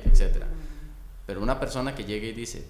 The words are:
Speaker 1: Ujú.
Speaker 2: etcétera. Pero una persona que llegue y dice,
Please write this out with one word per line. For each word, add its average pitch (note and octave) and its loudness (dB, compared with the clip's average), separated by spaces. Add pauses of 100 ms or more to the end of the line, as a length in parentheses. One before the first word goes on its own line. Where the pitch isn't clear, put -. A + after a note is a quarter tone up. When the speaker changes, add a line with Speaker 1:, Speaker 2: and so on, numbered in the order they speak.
Speaker 1:
Ujú. - 4
Speaker 2:
etcétera. - 8 (800)
Pero G2 -8
una B2+ -2
persona C3+ -6
que A#2 -10
llegue G#2 -6
y A2 -10
dice, A#2 -12